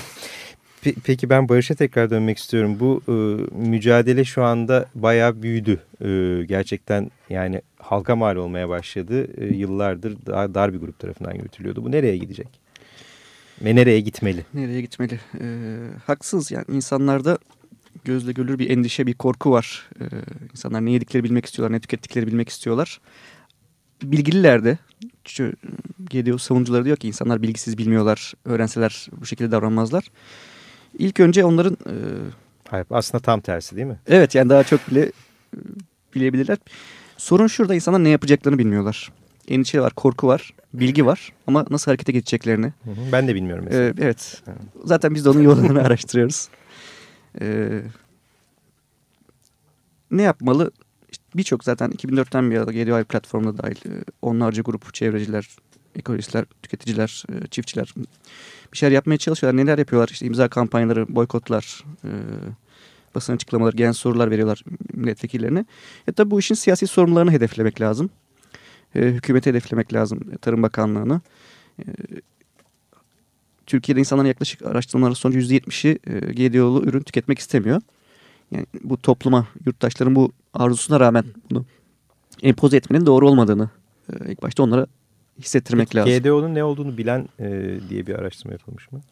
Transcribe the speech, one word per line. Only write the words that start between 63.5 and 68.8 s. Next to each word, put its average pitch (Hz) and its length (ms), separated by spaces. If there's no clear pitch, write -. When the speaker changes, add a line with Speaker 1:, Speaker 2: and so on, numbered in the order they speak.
Speaker 2:
gen 117 160
sorular 117 400
veriyorlar 107 320
milletvekillerine. 120 720
E, - 40
tabii 208 200
bu 202 80
işin 214 160
siyasi 190 320
sorumlularını 170 440
hedeflemek 113 500
lazım. 113 280